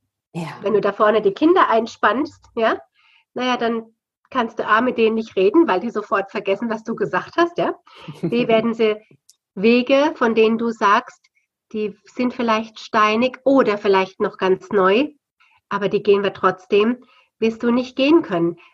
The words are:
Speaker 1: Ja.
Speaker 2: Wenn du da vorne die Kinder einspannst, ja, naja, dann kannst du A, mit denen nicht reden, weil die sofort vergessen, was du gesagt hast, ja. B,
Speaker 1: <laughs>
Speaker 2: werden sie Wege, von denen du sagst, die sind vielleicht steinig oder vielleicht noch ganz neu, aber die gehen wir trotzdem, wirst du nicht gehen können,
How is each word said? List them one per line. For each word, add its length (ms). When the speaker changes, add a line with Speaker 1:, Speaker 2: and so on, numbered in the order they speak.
Speaker 1:
Ja. 140
Speaker 2:
Wenn 120
du 60
da 120
vorne 280
die 120
Kinder 360
einspannst, 760
ja, 240
naja, 220
dann 260
kannst 300
du 80
A, 120
mit 160
denen 200
nicht 180
reden, 320
weil 140
die 100
sofort 400
vergessen, 400
was 140
du 100
gesagt 420
hast, 220
ja. 160
B, 240
Speaker 1:
<laughs> 0
Speaker 2:
werden 280
sie 200
Wege, 580
von 220
denen 220
du 120
sagst, 560
die 320
sind 280
vielleicht 460
steinig 640
oder 320
vielleicht 440
noch 180
ganz 320
neu, 380
aber 200
die 140
gehen 200
wir 100
trotzdem, 640
wirst 220
du 80
nicht 240
gehen 280
können, 340